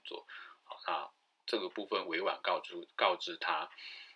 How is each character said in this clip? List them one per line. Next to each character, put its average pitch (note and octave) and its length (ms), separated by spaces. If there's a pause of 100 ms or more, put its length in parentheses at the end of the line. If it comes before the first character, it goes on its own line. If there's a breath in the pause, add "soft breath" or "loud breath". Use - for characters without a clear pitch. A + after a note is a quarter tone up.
作。 - 240 (360 loud breath)
好， - 240
那 D#2 220 (360)
这 A#2 120
个 F#2+ 120
部 G2+ 160
分 F#2+ 220
委 E2 140
婉 G2 200
告 - 180
知， - 160 (200)
告 F#2+ 200
知 E2+ 220
他。 E2 320 (460 loud breath)